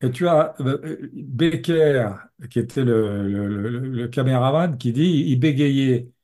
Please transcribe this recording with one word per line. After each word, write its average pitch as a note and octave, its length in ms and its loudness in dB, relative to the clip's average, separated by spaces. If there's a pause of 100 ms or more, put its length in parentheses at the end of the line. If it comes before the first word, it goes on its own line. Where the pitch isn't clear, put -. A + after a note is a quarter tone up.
et B2+ 100 -2
tu F3 160 -2
as, D#3 340 2
euh, C#3 520 -6
Becker, D3+ 960 2 (420)
qui - 80 0
était C3 260 -2
le, G#2 440 2
le, G2+ 180 -2
le, G#2 320 -4
le B2+ 300 -6
caméraman, C3+ 680 0
qui B2 160 -2
dit, D#3 340 2
il C3 120 2
bégayait C3+ 720 2 (120)